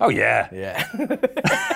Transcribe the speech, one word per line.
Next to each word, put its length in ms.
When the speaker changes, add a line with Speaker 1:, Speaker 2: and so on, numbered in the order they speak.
Speaker 1:
Oh, 80
yeah. 440
Speaker 2:
Yeah. 400
<laughs> 560